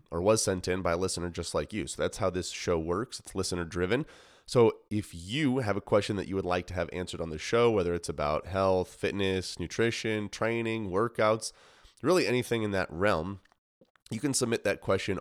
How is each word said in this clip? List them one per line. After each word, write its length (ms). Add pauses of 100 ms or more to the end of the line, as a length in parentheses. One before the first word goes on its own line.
(100)
or 100
was 220
sent 240
in, 160
by 100
a 60
listener 320
just 240
like 180
you. 140
So 160
that's 160
how 120
this 200
show 300
works. 400
It's 160
listener 280
driven. 420 (400)
So 260 (180)
if 240
you 460
have 180
a 20
question 360
that 120
you 80
would 80
like 220
to 80
have 180
answered 300
on 80
the 80
show, 320
whether 240
it's 160
about 360
health, 420
fitness, 680
nutrition, 680
training, 640
workouts, 640 (500)
really 240
anything 360
in 100
that 200
realm, 480 (680)
you 100
can 140
submit 280
that 200
question 380